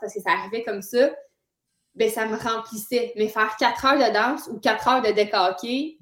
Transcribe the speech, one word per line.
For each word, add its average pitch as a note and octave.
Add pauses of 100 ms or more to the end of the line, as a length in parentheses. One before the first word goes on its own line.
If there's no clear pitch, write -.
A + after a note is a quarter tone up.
parce G3+
que G#3
ça F#3
arrivait G3+
comme G#3
ça, C4 (840)
ben, A3
ça A3+
me A3+
remplissait. A#3
Mais G#3+
faire A3
quatre A#3+
heures C#4
de A#3
danse A#3+
ou G#3
quatre A3
heures C4
de G#3+
décaqué, G#3+